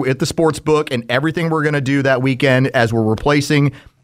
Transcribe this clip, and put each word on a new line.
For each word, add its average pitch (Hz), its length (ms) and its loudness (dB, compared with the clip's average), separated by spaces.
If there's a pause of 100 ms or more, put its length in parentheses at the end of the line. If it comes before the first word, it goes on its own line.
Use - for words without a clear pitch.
at 131 120 0
the 170 60 -2
sports 160 340 -2
book, 151 320 -2
and 120 180 -4
everything 156 400 -2
we're 160 140 -2
gonna 147 180 0
do 139 220 0
that 131 180 0
weekend 131 480 2
as 117 240 0
we're 113 100 2
replacing 143 680 2 (320)